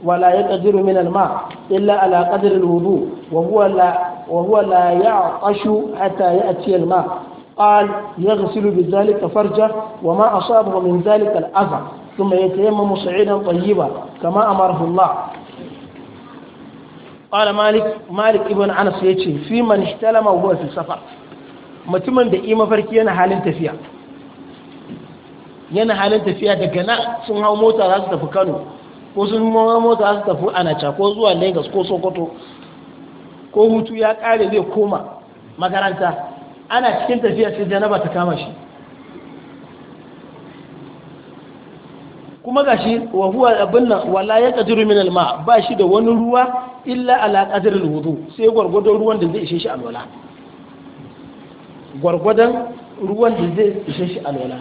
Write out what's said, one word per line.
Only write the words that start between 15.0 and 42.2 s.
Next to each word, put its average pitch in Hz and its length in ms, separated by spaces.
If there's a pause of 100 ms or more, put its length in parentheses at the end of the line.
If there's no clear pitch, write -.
قال 208 180
مالك، 214 360 (240)
مالك 202 400
ابن 196 200
أنس 180 320
يقول: 185 360 (100)
"في 233 140
من 208 200
احتلم 220 440
وهو 185 300
في 151 140
سفر." - 280 (880)
Mutumin 220 440
da 185 60
yi 220 180
mafarki 220 420
yana 214 180
halin 185 280
tafiya. 156 300 (2000)
Yana 214 220
halin 202 300
tafiya 196 340
daga 175 240
nan 233 160 (280)
sun 208 160
hau 214 140
mota 220 300
za 190 160
su 180 80
tafi 160 220
Kano, 190 260 (560)
ko 202 120
sun 220 280
hau 226 260
mota 226 220
za 202 200
su - 120
tafi 160 200
Anacha, 151 420
ko 202 180
zuwa 208 200
Lagos, 175 360
ko 190 140
Sokoto, 180 460 (1200)
ko 214 180
hutu 220 240
ya 220 200
ƙare 220 360
zai 208 140 (100)
koma 202 240 (600)
makaranta. 185 520 (580)
Ana 233 380
cikin 247 160
tafiya 208 320
sai 202 160
janaba 202 300
ta 165 80
kama 175 280
shi. - 120 (4000)